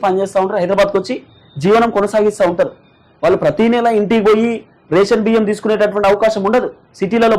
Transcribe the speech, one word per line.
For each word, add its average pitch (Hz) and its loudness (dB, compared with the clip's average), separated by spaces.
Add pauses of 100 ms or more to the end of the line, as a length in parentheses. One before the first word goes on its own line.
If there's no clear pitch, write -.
పనిచేస్తూ 190 -2
ఉంటారు, 190 -4
హైదరాబాద్కు 196 0
వచ్చి 247 -6 (480)
జీవనం 226 2
కొనసాగిస్తూ 208 0
ఉంటారు. 175 -2 (500)
వాళ్ళు 175 2
ప్రతి 165 2
నెల 240 0 (140)
ఇంటికి 208 0
పోయి 220 2 (460)
రేషన్ 208 2
బియ్యం 220 2
తీసుకునేటటువంటి 208 -2
అవకాశం 214 0
ఉండదు, 247 0 (320)
సిటీలలో 226 0